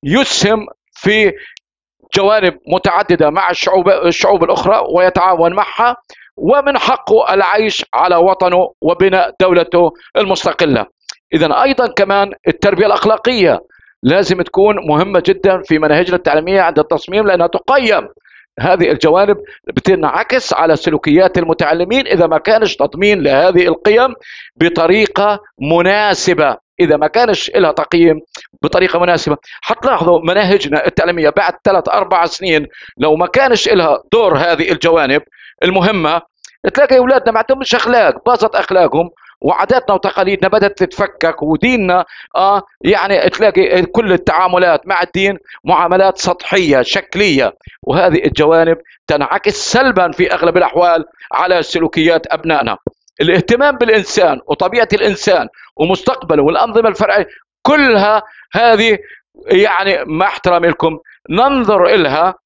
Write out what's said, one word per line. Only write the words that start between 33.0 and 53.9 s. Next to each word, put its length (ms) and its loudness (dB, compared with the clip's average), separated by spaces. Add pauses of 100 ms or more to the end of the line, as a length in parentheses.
ما 120 -2
كانش 420 0
لها 420 2
دور 260 2
هذه 340 0
الجوانب 500 0 (420)
المهمة، 580 0 (520)
تلاقي 240 4
أولادنا 340 2
ما 80 0
عندهمش 360 -2
أخلاق، 500 0
باظت 300 0
أخلاقهم، 540 0 (320)
وعاداتنا 540 0
وتقاليدنا 520 -2
بدأت 300 0
تتفكك، 680 -4
وديننا، 600 0 (300)
آه، 260 0 (200)
يعني 480 0
تلاقي 520 0
كل 320 -2
التعاملات 760 0
مع 140 -2
الدين 360 -4 (280)
معاملات 520 2
سطحية 640 0
شكلية، 720 -2 (300)
وهذه 420 0
الجوانب 520 2 (300)
تنعكس 480 -2
سلبًا 560 0
في 220 -2
أغلب 240 0
الأحوال 480 0 (260)
على 320 0
سلوكيات 720 -2
أبنائنا. 440 -4 (440)
الاهتمام 560 0
بالإنسان 720 0